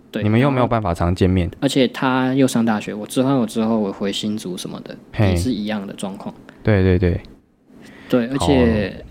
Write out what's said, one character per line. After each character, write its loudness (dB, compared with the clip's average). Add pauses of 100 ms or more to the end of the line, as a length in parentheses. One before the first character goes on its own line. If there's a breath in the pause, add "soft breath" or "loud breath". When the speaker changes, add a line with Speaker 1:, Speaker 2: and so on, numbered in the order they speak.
(100)
Speaker 1:
对， -6
Speaker 2:
你 0
们 4
又 4
没 -2
有 2
办 0
法 -2
常 0
见 2
面。 2
Speaker 1:
然 -12
后， -18
而 2
且 2
他 -2
又 4
上 0
大 0
学， -8
我 -10
之 -2
后， 2
我 0
之 -4
后 0
我 -2
回 -4
新 -4
竹 -8
什 -10
么 -12
的， -16 (160)
Speaker 2:
嘿。 4
Speaker 1:
也 2
是 0
一 -4
样 -6
的 -12
状 -10
况。 -12 (280)
Speaker 2:
对， 4
对， 6
对。 2 (880 loud breath)
Speaker 1:
对， 2
而 -4
且 2